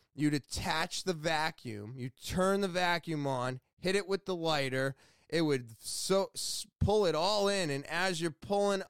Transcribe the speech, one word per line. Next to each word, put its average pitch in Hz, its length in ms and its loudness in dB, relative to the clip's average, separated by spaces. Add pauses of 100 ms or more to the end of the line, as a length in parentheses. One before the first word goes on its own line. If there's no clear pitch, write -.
(140)
You'd 147 200 2
attach 160 680 -4
the 185 100 0
vacuum. 151 840 -4
You 127 140 -8 (140)
turn 190 360 2
the 196 80 0
vacuum 170 580 0
on, 127 340 -2 (180)
hit 196 180 0
it 196 100 -2
with 190 200 -2
the 185 100 -2
lighter. 135 580 0 (360)
It 170 100 2
would 135 300 0 (100)
so, - 540 0
s-, - 320 -6 (120)
pull 208 280 4
it 160 80 2
all 196 340 2
in. 190 220 0
And 139 160 -4
as 170 340 0
you're 170 100 -2
pulling 202 600 0